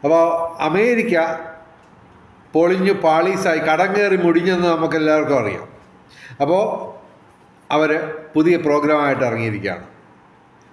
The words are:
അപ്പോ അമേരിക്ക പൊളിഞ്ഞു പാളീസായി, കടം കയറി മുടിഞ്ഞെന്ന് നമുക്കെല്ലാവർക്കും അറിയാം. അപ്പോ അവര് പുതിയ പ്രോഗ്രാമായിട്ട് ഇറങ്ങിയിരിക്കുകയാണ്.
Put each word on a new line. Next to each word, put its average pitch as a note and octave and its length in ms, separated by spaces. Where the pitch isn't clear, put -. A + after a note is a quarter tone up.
അപ്പോ D#3 160
അമേരിക്ക G#3 480
പൊളിഞ്ഞു F#3 400
പാളീസായി, E3+ 640
കടം E3+ 260
കയറി G3 300
മുടിഞ്ഞെന്ന് F3 480
നമുക്കെല്ലാവർക്കും D#3 680
അറിയാം. G2 240
അപ്പോ D#3+ 160
അവര് D#3 220
പുതിയ D#3+ 200
പ്രോഗ്രാമായിട്ട് C#3+ 640
ഇറങ്ങിയിരിക്കുകയാണ്. G#2 560